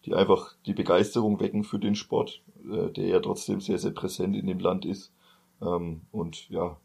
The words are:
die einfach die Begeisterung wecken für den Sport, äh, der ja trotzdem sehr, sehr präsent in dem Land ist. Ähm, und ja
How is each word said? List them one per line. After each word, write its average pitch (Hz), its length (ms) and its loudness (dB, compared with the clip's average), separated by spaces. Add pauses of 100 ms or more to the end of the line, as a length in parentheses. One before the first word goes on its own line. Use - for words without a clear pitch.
die - 100 -2
einfach - 400 4 (120)
die 101 80 -2
Begeisterung 104 640 4
wecken 101 240 0
für 104 140 -4
den 104 160 2
Sport, - 480 -2 (280)
äh, 90 200 -2
der 98 160 -4
ja - 140 4
trotzdem 101 400 -4
sehr, 98 180 -2
sehr - 140 -2
präsent 95 440 -4
in 101 100 -4
dem 92 120 -2
Land 92 260 0
ist. - 280 -8 (500)
Ähm, 85 400 -4 (100)
und 85 380 -8
ja 85 340 -4